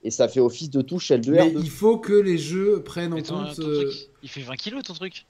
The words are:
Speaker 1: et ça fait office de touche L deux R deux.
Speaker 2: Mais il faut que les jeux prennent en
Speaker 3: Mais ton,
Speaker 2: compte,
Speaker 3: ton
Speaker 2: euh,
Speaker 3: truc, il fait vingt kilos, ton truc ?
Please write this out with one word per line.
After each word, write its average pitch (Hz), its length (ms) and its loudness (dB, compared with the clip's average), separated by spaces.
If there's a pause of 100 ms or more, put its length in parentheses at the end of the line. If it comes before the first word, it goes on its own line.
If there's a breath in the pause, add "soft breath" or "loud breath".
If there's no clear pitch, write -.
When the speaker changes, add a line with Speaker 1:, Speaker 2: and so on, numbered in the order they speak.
Speaker 1:
et 113 80 -4
ça 117 180 2
fait 131 100 -2
office 123 300 2
de 135 120 0
touche 165 300 -2
L 123 80 6
deux 127 140 0
R 170 120 8
deux. 165 100 4
Speaker 2:
Mais - 40 -2
il 165 100 -4
faut 214 280 2
que 208 160 -2
les 196 240 4
jeux 180 460 0
prennent 170 280 -6
en 165 60 -4
Speaker 3:
Mais 151 60 -6
ton, 180 200 -6
Speaker 2:
compte, 147 140 -8
Speaker 3:
ton 165 60 -6
Speaker 2:
euh, 147 200 0
Speaker 3:
truc, - 260 -8 (140)
il 135 60 -18
fait 139 120 -14
vingt 127 140 -10
kilos, 247 280 -10
ton 185 100 -12
truc ? 180 360 -12